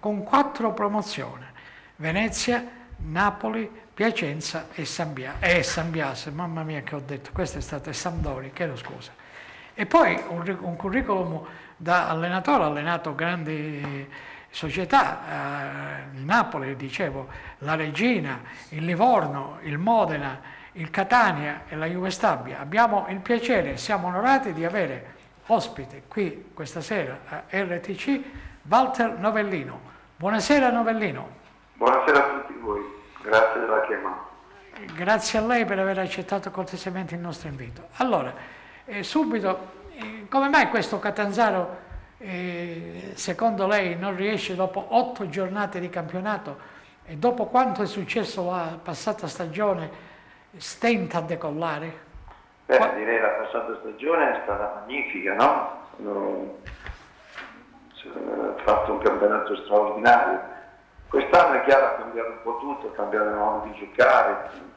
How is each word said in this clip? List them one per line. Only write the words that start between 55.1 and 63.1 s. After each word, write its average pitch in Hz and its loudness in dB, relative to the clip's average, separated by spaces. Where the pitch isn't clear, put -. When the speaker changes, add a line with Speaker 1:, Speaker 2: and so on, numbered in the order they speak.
Speaker 2:
no? - 2
Hanno, 98 -4
eh, - -6
fatto - 4
un 104 0
campionato 104 4
straordinario. 107 4
Quest'anno 170 6
è - -2
chiaro, 135 8
ha - 4
cambiato 117 -4
un - -12
po' 117 -4
tutto, 139 -6
ha - -10
cambiato 104 0